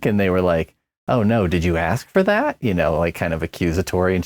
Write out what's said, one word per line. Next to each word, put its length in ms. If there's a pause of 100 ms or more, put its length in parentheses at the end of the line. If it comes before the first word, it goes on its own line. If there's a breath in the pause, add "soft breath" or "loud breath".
And 160
they 80
were 140
like, 320 (340)
Oh 140
no, 240
did 160
you 140
ask 320
for 160
that? 360
You 140
know, 240
like, 160
kind 180
of 100
accusatory. 760
And 80